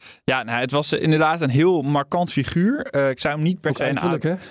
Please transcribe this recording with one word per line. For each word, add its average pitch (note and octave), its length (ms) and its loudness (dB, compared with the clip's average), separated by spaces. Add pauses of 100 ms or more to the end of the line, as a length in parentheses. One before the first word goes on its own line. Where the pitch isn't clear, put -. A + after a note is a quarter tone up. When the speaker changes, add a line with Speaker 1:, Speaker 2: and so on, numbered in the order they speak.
(240)
Speaker 1:
Ja, C3 180 0
nou, A#2 180 -4
het B2+ 100 -2
was, D3 220 0
eh, D3 100 -2
inderdaad D#3 380 2
een C#3 100 0
heel D#3+ 320 4
markant C#3+ 500 -2
figuur. F#3+ 540 0
Eh, C#3 240 0
ik B2+ 80 -6
zou D3 160 -2
hem D3+ 80 -2
niet F#3 180 0
per D#3 100 -2
Speaker 2:
Ook C3+ 60 -2
Speaker 1:
se - 60 -4
een C3+ 180 -2
Speaker 2:
uiterlijk, E3+ 240 -2
Speaker 1:
A-, F3+ 140 -2 (120)